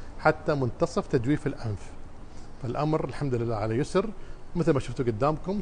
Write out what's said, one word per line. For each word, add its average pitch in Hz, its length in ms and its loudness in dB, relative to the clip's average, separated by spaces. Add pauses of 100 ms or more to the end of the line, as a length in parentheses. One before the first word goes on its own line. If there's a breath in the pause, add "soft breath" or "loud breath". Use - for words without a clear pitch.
(180 loud breath)
حتى 156 360 4
منتصف 135 520 0
تجويف 143 400 2
الأنف. - 460 -4 (680 loud breath)
فالأمر 147 420 0
الحمد 135 300 -2
لله 117 220 0
على 110 220 0
يسر، 185 320 2 (460 loud breath)
مثل 165 160 4
ما 135 80 6
شفتوا 123 240 -2
قدامكم 147 580 0